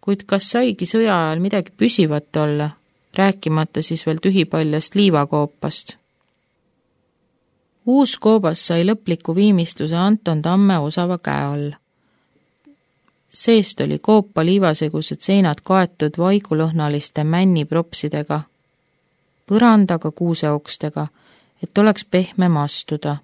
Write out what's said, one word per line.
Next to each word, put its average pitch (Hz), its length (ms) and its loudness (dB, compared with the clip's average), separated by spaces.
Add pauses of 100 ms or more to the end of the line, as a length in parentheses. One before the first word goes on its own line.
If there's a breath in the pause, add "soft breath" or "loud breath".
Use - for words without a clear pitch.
Kuid 202 260 -4
kas 196 240 -2
saigi 233 380 -2
sõja 226 240 0
ajal 165 300 0
midagi 196 340 -2
püsivat 156 640 0
olla, 151 300 -2 (440)
rääkimata 165 680 -2
siis 160 240 -6
veel 160 180 -2
tühipaljast 160 720 0
liivakoopast? 151 1000 0 (1900)
Uus 269 340 2
koobas 208 480 2
sai 170 200 0
lõpliku 175 480 -4
viimistluse 170 600 0
Anton 175 460 0
Tamme 185 380 2
osava 175 400 -2
käe 143 260 -4
all. 147 260 -6 (1600)
Seest - 540 0
oli 151 180 -2
koopa 208 460 0
liivasegused 156 760 0
seinad 190 420 2
kaetud 175 540 0
vaigulõhnaliste 160 1080 -2
männipropsidega, 156 1160 -2 (1080)
põrandaga 202 640 4
kuuseokstega, 151 960 -4 (560 soft breath)
et - 140 -4
oleks 208 280 2
pehmem 180 520 0
astuda. 147 680 -4